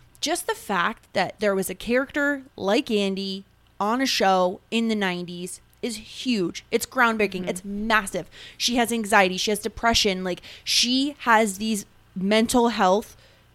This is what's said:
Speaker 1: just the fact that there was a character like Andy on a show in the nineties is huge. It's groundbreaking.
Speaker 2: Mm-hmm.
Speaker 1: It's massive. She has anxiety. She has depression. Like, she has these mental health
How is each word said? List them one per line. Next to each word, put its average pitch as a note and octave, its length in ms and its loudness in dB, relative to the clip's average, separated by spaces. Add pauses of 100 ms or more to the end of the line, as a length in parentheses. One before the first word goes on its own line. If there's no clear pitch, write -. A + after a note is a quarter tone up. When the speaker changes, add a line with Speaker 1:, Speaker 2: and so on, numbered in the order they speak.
(220)
Speaker 1:
just E4 240 -4
the A4+ 80 -2
fact G3 580 -4
that - 280 -2
there G3+ 140 2
was F#3+ 140 0
a F#3+ 60 -8
character C4+ 680 -2 (140)
like G#3 340 0
Andy G3 540 -2 (360)
on A3 200 0
a C4+ 60 0
show F#3+ 540 2 (100)
in A3+ 180 0
the A3 60 2
nineties F3+ 640 -6 (220)
is A#3 140 -6
huge. G#3+ 760 -4
It's A#3 160 0
groundbreaking. A3 540 0
Speaker 2:
Mm-hmm. F3+ 80 -6
Speaker 1:
It's F3+ 160 -6
massive. G3+ 680 -2 (260)
She A#3+ 200 -2
has A#3 160 2
anxiety. G3+ 440 4
She G3+ 140 -2
has G#3 80 0
depression. G#3+ 640 0
Like, F3+ 160 -4 (220)
she C4 580 0
has A3 380 4
these G#3+ 260 -2 (320)
mental A3 520 4
health G#3 480 2 (380)